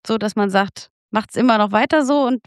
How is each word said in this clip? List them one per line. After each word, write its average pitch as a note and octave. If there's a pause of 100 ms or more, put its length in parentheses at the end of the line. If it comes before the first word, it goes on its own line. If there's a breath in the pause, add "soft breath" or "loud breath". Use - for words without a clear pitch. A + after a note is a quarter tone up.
so, A3
dass G#3+
man G3+
sagt, G3 (200)
macht's -
immer A#3
noch G#3
weiter C4+
so, C#4+
und B3+